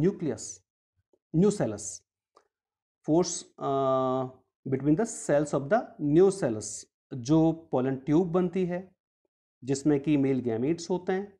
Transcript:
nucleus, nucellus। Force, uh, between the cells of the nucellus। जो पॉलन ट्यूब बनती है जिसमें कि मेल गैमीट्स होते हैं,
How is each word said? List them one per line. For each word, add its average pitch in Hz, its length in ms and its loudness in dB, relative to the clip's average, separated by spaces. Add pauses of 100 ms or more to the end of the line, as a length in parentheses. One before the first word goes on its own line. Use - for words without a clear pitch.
nucleus, 170 440 -2 (840)
nucellus। 160 540 2 (1200)
Force, 175 280 2 (240)
uh, 131 680 0 (360)
between 139 300 0
the 226 140 0
cells 151 520 -2
of 139 80 -6
the 226 120 2 (200)
nucellus। 147 720 2 (400)
जो 156 380 2 (200)
पॉलन 131 240 0
ट्यूब 160 360 0
बनती 185 340 0
है 175 300 -8 (680)
जिसमें 143 360 2
कि 147 180 0
मेल 135 220 2
गैमीट्स 120 500 -2
होते 180 240 -2
हैं, 202 260 -6